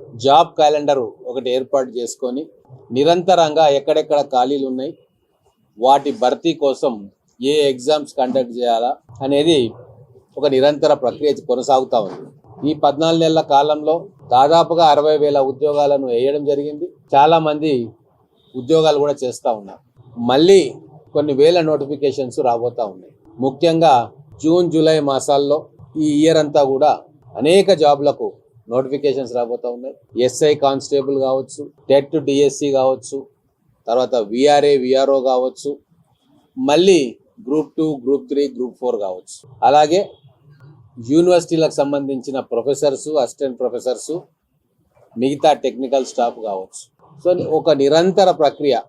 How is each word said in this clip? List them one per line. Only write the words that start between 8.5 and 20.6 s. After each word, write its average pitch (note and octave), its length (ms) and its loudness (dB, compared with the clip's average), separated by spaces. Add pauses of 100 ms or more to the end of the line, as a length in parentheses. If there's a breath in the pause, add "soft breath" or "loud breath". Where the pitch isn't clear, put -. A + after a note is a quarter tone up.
చేయాలా A#2+ 400 -2 (240)
అనేది C#3+ 500 2 (640)
ఒక C#3 100 -2
నిరంతర C#3+ 460 2
ప్రక్రియ C3 400 -2
కొనసాగుతా B2+ 640 0
ఉంది. F2+ 300 -8 (400)
ఈ D#3 40 0
పద్నాలుగు D3+ 480 0
నెలల D#3+ 200 2
కాలంలో D3+ 680 0 (240)
దాదాపుగా D#3+ 540 4
అరవై D3+ 320 4
వేల C#3+ 220 2
ఉద్యోగాలను C#3 680 0
వేయడం C3+ 380 -2
జరిగింది. D3 400 -4 (300)
చాలా D#3+ 240 6
మంది D3 500 -2 (680)
ఉద్యోగాలు D3 440 2
కూడా C#3+ 240 0
చేస్తా B2 280 -4
ఉన్నారు. G2+ 280 -10 (400)
మళ్ళీ C#3+ 540 4 (400)